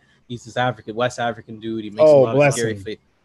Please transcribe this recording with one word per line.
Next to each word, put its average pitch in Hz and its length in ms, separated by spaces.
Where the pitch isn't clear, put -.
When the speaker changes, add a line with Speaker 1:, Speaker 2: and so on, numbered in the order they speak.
Speaker 1:
He's 120 160
this 117 140
African, 120 380
West 110 240
African 113 400
dude. 113 240
He 107 80
makes 110 100
Speaker 2:
Oh, 147 200
Speaker 1:
a 123 40
lot 113 60
of 127 40
Speaker 2:
bless 139 200
Speaker 1:
scary 113 180
Speaker 2:
him. 101 100
Speaker 1:
fa-, 107 140